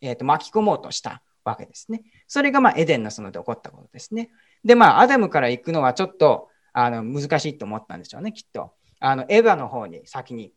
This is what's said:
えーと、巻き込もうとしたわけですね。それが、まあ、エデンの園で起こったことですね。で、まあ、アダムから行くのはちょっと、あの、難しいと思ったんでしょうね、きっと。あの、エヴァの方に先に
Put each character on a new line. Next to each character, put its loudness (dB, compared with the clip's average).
え -6
ー -6
と、 -10
巻 0
き -20
込 0
も 2
う -8
と -14
し -10
た -12
わ -6
け -16
で -20
す -18
ね。 -10
そ -4
れ 2
が、 2
ま 4
あ、 -4
エ 0
デ 0
ン -4
の -8
園 -14
で -14
起 -14
こ -8
っ -12
た -20
こ -20
と -20
で -20
す -16
ね。 -10
で、 6
ま 8
あ、 8
ア 8
ダ 4
ム 0
か 0
ら 0
行 -6
く -8
の 0
は 2
ち -4
ょ -4
っ -12
と、 2
あ 0
の、 -6
難 -4
し -6
い -12
と -16
思 -8
っ -20
た -16
ん -16
で -20
し -20
ょ -18
う -16
ね、 -10
き -20
っ -20
と。 -12
あ 0
の、 -8
エ 4
ヴ 6
ァ 4
の -8
方 -10
に -18
先 -14
に -14